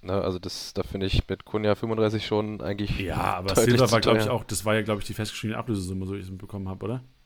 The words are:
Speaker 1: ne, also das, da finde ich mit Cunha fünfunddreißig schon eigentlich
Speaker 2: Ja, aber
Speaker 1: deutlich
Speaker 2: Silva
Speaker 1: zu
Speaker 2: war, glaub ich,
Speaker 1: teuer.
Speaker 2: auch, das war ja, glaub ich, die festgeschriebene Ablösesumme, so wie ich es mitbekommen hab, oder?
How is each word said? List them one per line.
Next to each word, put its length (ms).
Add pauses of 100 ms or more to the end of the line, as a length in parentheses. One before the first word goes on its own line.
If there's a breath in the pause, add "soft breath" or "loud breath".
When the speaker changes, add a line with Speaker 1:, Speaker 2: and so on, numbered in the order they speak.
Speaker 1:
ne, 120
also 260
das, 340
da 80
finde 240
ich 240
mit 160
Cunha 300
fünfunddreißig 500
schon 360
eigentlich 380
Speaker 2:
Ja, 360
aber 180
Speaker 1:
deutlich 120
Speaker 2:
Silva 200
Speaker 1:
zu 80
Speaker 2:
war, 80
glaub 160
ich, 60
Speaker 1:
teuer. 100
Speaker 2:
auch, 100
das 220
war 80
ja, 80
glaub 180
ich, 60
die 80
festgeschriebene 440
Ablösesumme, 500
so 60
wie 40
ich 80
es 60
mitbekommen 360
hab, 140
oder? 220 (220)